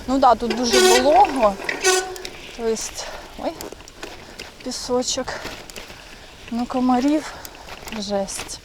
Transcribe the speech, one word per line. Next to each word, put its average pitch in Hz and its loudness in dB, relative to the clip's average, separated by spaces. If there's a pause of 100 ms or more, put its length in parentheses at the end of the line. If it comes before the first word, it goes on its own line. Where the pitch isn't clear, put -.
Ну 262 0
да, 254 8
тут 220 -2
дуже 240 6
волого. 277 6 (1000)
Тобто, - -4 (340)
ой, - -4 (1120)
пісочок. 254 -2 (1200)
Ну, 240 -4
комарів 254 2 (680)
жесть. 196 -6